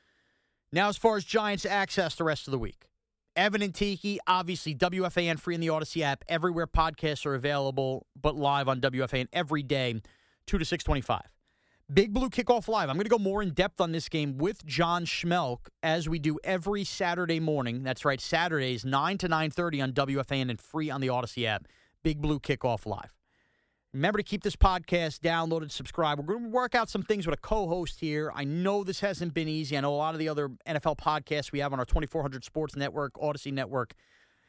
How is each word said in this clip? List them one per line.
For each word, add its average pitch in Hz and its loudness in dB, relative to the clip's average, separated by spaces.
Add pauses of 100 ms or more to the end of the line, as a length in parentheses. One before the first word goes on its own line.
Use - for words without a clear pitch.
(720)
Now, 185 4
as 202 -2
far 220 4
as 190 -2
Giants 208 0
access 190 0
the 170 -2
rest 156 -2
of 139 -10
the 135 0
week, - -10 (460)
Evan 202 2
and 196 -2
Tiki, 202 -2
obviously, 175 0
W 180 2
F 170 -4
A 175 2
N 160 0
free 175 -4
in 170 -2
the 165 2
Odyssey 156 0
app, 139 0
everywhere 165 0
podcasts 160 2
are 143 0
available, 135 0 (140)
but 147 2
live 139 2
on 131 2
W 131 2
F 131 -2
A 131 2
N 127 -2
every 156 0
day, 127 0 (460)
two 196 0
to 165 -2
six 170 -4
twenty-five. 135 0 (680)
Big 202 6
Blue 254 2
Kickoff 240 2
Live. 202 2
I'm 135 0
gonna 208 0
go 226 6
more 196 0
in 190 0
depth 180 2
on 170 2
this 160 -2
game 147 -2
with 170 -2
John 165 2
Schmelk, 170 0 (160)
as 160 2
we 160 0
do 151 0
every 190 -2
Saturday 170 0
morning. 135 0
That's 127 -2
right, 135 2
Saturdays, 143 0
nine 143 2
to 185 -2
nine 160 2
thirty 165 -2
on 135 0
W 139 0
F 127 -4
A 143 0
N 127 0
and 113 -6
free 156 -4
on 139 -4
the 131 0
Odyssey 123 -2
app. 104 -2 (380)
Big 151 0
Blue 151 2
Kickoff 123 -2
Live. 98 -8 (800)
Remember 185 0
to 202 0
keep - -4
this 202 -2
podcast 175 2
downloaded, 165 0
subscribe. 147 0
We're 165 -2
gonna 233 -8
work 247 2
out 226 2
some 196 -2
things 202 0
with 160 2
a - -4
co-host 180 0
here. 151 -2
I 143 -6
know 185 0
this 185 -6
hasn't 180 -2
been 160 -2
easy. 151 -2
I 139 0
know 143 2
a 143 0
lot 156 0
of 156 -4
the 156 -2
other 147 0 (160)
N 160 -2
F 147 -2
L 156 2
podcasts 151 0
we 143 -4
have 139 0
on 131 0
our 123 0
twenty-four 156 0
hundred 131 -6
Sports 156 -4
Network, 139 -4
Odyssey 147 -2
Network, 127 -2 (540)